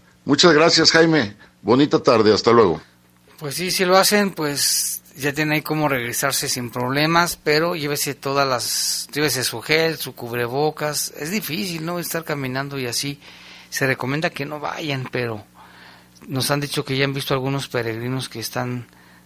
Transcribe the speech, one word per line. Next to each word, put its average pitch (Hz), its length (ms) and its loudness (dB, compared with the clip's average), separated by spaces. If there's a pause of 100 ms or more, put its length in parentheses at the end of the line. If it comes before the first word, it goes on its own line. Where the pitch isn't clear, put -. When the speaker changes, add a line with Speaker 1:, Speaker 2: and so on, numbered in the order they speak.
(260)
Speaker 1:
Muchas 151 280 6
gracias, 160 380 6
Jaime, 160 460 4 (240)
bonita 139 400 4
tarde, 110 320 6
hasta 107 180 4
luego. 95 300 6 (580)
Speaker 2:
Pues 139 160 -8
sí, 175 160 -4
si 190 140 0
lo 185 120 6
hacen, 196 340 4
pues - 680 -2 (160)
ya 135 140 -2
tienen 151 220 0
ahí 151 80 0
cómo 156 260 -2
regresarse 131 640 -2
sin 123 220 -6
problemas, 156 680 0
pero 160 340 2
llévese 143 400 -4
todas 139 320 0
las, - 680 -4
llévese 131 320 0
su 113 160 -6
gel, 156 360 0
su 131 160 -10
cubrebocas. 135 1040 -4
Es 151 140 -8
difícil, 175 540 -6
¿no? 175 140 -4
Estar 165 260 -6
caminando 139 520 -4
y 127 100 -4
así. 135 320 -6 (500)
Se - 180 0
recomienda 139 420 0
que 139 160 -6
no 151 140 -10
vayan, 139 500 -6
pero 117 360 -6 (840)
nos 135 240 -2
han 143 80 0
dicho 143 240 -4
que 131 140 -4
ya 135 80 2
han 143 80 -4
visto 139 200 -4
algunos 135 360 -2
peregrinos 120 580 -4
que 117 140 -12
están 123 460 -6 (380)